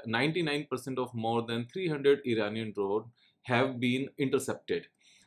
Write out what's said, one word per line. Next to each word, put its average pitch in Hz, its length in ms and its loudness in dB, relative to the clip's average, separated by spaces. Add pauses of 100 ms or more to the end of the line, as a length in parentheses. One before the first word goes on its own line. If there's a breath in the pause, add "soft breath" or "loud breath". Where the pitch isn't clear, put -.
(160)
ninety-nine 151 480 0 (100)
percent 127 260 -4
of 127 80 -2 (180)
more 117 240 2
than 117 140 -2
three 180 280 -4
hundred 139 260 4 (140)
Iranian 110 480 0
drone 101 240 0 (480 soft breath)
have 131 200 4 (140)
been 131 200 0 (160)
intercepted। 127 580 0 (480 soft breath)